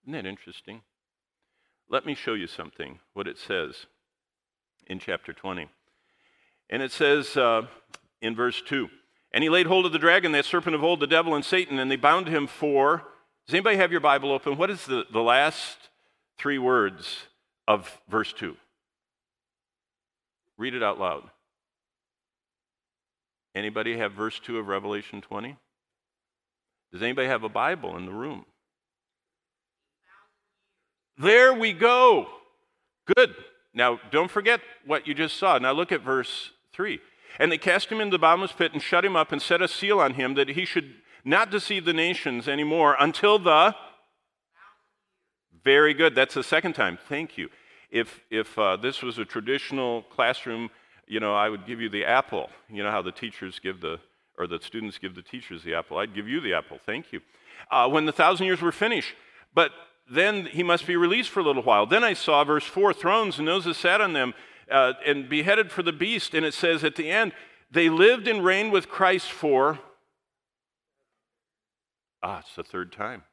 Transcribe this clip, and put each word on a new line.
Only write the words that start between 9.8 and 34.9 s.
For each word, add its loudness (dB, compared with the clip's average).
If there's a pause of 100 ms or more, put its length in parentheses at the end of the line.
of -2
the -2
dragon, 2
that 0
serpent -2
of -2
old, 0
the -2
devil 2
and -4
Satan, -2
and -2
they -2
bound 2
him -2
for," 0 (400)
does -8
anybody 2
have 2
your 0
Bible 2
open? -2
What 0
is -8
the, -4
the 0
last 0 (480)
three -4
words -2 (400)
of 0
verse -4
two? -10 (2000)
Read -6
it -4
out -2
loud. -6 (2250)
Anybody -6
have -4
verse -8
two -10
of -8
Revelation -6
twenty? -14 (1400)
Does -12
anybody -2
have -2
a -6
Bible -4
in -12
the -12
room? -12 (2750)
There 8
we 0
go. 6 (880)
Good. 4 (380)
Now, 2 (120)
don't 0
forget 0 (260)
what -2